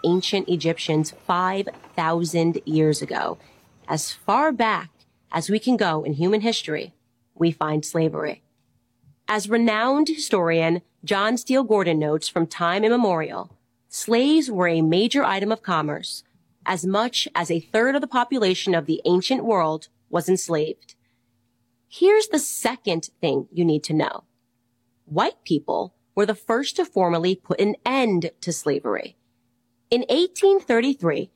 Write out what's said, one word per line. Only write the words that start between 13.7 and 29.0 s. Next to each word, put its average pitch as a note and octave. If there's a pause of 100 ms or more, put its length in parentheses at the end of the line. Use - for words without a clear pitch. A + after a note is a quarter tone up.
slaves C4
were F3+
a E3
major E3+
item G3
of A3
commerce, D#3 (400)
as F3
much G#3+
as F3
a E3
third A#3
of C#4+
the C#4+
population A#3
of D#3+
the D#3
ancient F#3
world E3 (200)
was E3
enslaved. E3 (960)
Here's G#4+
the D#4
second - (100)
thing C#3
you E3+
need D3+
to -
know. - (800)
White F#3+
people D3+ (200)
were G3+
the G#3+
first A#3+
to F#4
formally F3
put -
an G#3 (100)
end A3+ (100)
to F3
slavery. C#3 (760)